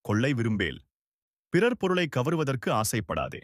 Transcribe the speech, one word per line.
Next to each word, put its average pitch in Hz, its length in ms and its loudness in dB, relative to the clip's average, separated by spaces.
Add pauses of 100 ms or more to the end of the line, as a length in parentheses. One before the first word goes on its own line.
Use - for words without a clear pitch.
கொள்ளை 117 320 2
விரும்பேல். 107 480 -2 (680)
பிறர் 220 280 2
பொருளை 180 320 0
கவருவதற்கு 139 640 0
ஆசைப்படாதே. 107 720 -2